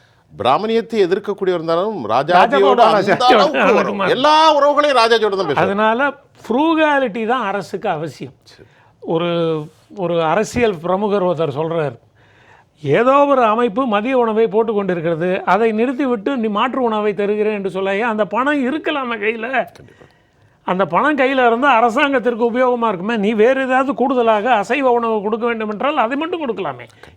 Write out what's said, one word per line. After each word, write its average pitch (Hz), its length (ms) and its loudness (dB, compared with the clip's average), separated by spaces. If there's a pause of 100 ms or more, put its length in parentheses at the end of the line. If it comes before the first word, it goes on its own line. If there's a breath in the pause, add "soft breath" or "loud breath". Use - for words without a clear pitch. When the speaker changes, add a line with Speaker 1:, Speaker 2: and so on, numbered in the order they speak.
(380 soft breath)
Speaker 1:
பிராமணியத்தை 220 560 0
எதிர்க்கக்கூடிய 196 600 0
இருந்தாலும் 165 560 -2
ராஜாஜியோட - 20 -2
Speaker 2:
ராஜகோபாலாச்சாரியோட 196 1000 4
Speaker 1:
அந்த 247 140 2
அளவுக்கு 254 340 4
வரும். 214 160 4
Speaker 2:
வருமா? 196 300 -2
Speaker 1:
எல்லா 302 500 4
உறவுகளையும் 285 420 2
ராஜாஜியோட 226 380 2
தான் 190 120 -2
பேசுவார். 139 80 -2
Speaker 2:
அதனால 220 580 0 (340)
ஃப்ரூகாலிட்டி 277 760 0
தான் 240 180 -2
அரசுக்கு 196 460 -6
அவசியம். 147 440 -8 (100)
Speaker 1:
சரி. - 240 -20 (320 soft breath)
Speaker 2:
ஒரு, 165 640 -4 (320)
ஒரு 170 280 -2
அரசியல் 214 500 0
பிரமுகர் 185 500 -2
ஒருத்தர் 156 340 -2
சொல்றார், 160 400 -4 (840 soft breath)
"ஏதோ 247 460 4
ஒரு 254 140 4
அமைப்பு 226 420 0
மதிய 226 320 0
உணவை 226 300 2
போட்டு 214 260 0
கொண்டிருக்கிறது, 180 720 -2
அதை 220 260 2
நிறுத்திவிட்டு 247 680 -2
நீ 226 100 -2
மாற்று 233 340 -2
உணவை 214 320 -2
தருகிறேன் 208 500 -2
என்று 190 180 -6
சொல்லாயே, 196 180 -2
அந்த 214 260 -2
பணம் 262 400 -2
இருக்கலாம 277 500 -4
கையில?" 220 360 -6
Speaker 1:
கண்டிப்பா. 180 540 -8 (580 soft breath)
Speaker 2:
அந்த 190 220 -2
பணம் 285 320 0
கையில 262 300 2
இருந்தா 240 220 2
அரசாங்கத்திற்கு 240 840 2
உபயோகமா 247 360 0
இருக்குமே. 208 300 -4
நீ 208 160 0
வேறு 262 320 2
ஏதாவது 262 280 0
கூடுதலாக 233 600 0
அசைவ 240 380 0
உணவு 226 300 0
கொடுக்க 214 240 -4
வேண்டும் 220 240 -4
என்றால் 254 280 -4
அதை 247 200 0
மட்டும் 330 300 -6
கொடுக்கலாமே. 147 400 -8 (300 loud breath)